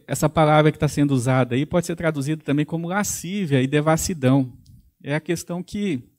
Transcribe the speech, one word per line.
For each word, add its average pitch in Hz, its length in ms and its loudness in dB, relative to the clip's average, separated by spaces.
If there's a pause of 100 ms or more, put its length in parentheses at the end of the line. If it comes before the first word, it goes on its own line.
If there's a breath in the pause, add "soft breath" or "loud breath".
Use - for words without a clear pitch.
essa 143 220 0
palavra 156 420 4
que - 80 -2
tá 151 100 2
sendo 143 240 0
usada 127 420 2
aí 135 100 0
pode 170 220 -2
ser 170 100 -8
traduzida 156 480 -4
também 147 220 0
como 165 200 -6
lascívia 175 760 -2
e 131 40 2
devassidão. 143 840 2 (500)
É 139 120 -6
a 156 60 -2
questão 175 420 -8
que 180 400 -4 (160)